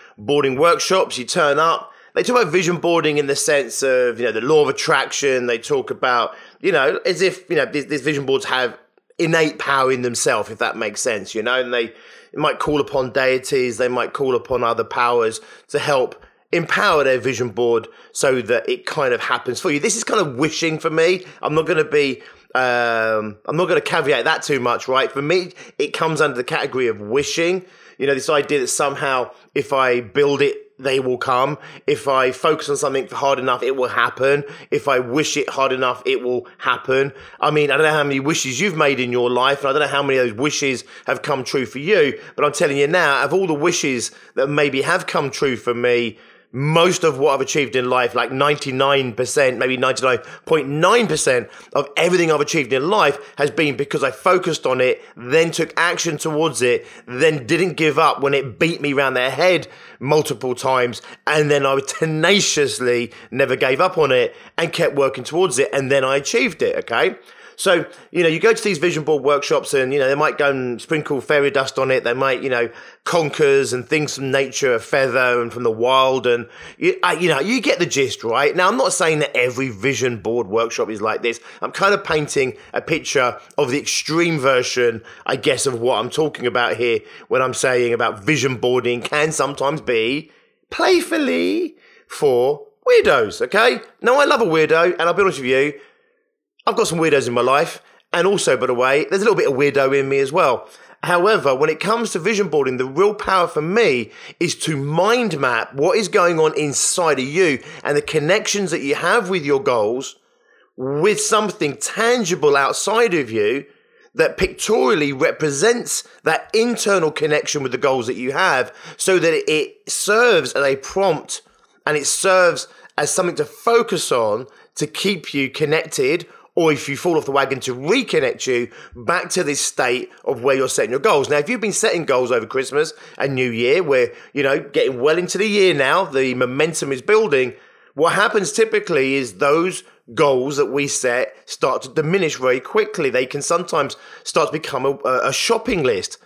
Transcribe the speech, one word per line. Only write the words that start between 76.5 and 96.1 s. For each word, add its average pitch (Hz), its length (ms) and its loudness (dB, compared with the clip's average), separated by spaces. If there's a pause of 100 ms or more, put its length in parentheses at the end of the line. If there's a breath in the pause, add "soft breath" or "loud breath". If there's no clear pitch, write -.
you, 185 240 0
I, 180 100 0
you 165 160 0
know, 139 100 2
you 214 220 0
get 285 160 0
the 170 80 0
gist, 131 380 -2
right? 127 320 0
Now, 180 140 2
I'm 220 60 2
not 220 160 0
saying 160 280 0
that 139 180 -2
every 127 320 0
vision 120 480 -2
board 110 300 -2
workshop 113 420 -2
is 110 100 -8
like 107 220 -4
this. 113 180 -2 (220 loud breath)
I'm 123 100 -6
kind 196 220 0
of 196 100 -2
painting 147 540 -2 (160 loud breath)
a - 80 -4
picture 127 560 -2 (180 loud breath)
of 147 140 0
the 135 80 0
extreme 165 600 -2
version, 123 640 0 (240 loud breath)
I 127 80 0
guess, 135 320 0
of 123 120 -2
what 117 200 0
I'm 117 100 -4
talking 147 380 -4
about 117 300 0
here 117 240 0 (260 loud breath)
when 127 160 0
I'm 131 100 -2
saying 123 400 0
about 107 300 -2
vision 131 340 0
boarding 123 420 0
can 151 320 0
sometimes 143 480 -2
be 120 520 -2 (400 soft breath)
playfully 302 1040 0 (320 soft breath)
for 135 580 2 (220)
weirdos, 139 560 4
okay? 190 360 2 (220)
Now, 262 180 4
I 285 60 4
love 277 160 2
a 226 40 2
weirdo, 160 480 4
and 165 100 -4
I'll 170 100 2
be 180 80 2
honest 175 160 2
with 127 120 -4
you, 139 300 2 (880 soft breath)